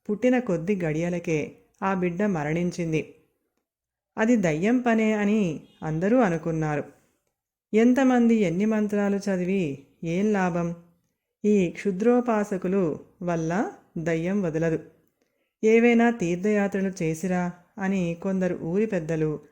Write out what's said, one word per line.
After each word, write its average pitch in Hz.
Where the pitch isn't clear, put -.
పుట్టిన 247
కొద్ది 190
గడియలకే 170
ఆ 196
బిడ్డ 180
మరణించింది. 165
అది 226
దయ్యం 190
పనే 220
అని 202
అందరూ 170
అనుకున్నారు. 160
ఎంతమంది 240
ఎన్ని 190
మంత్రాలు 208
చదివి 180
ఏం 190
లాభం? 175
ఈ 202
క్షుద్రోపాసకులు 202
వల్ల 175
దయ్యం 170
వదలదు. 160
ఏవైనా 233
తీర్థయాత్రలు 196
చేసిరా 175
అని 190
కొందరు 185
ఊరి 190
పెద్దలు 156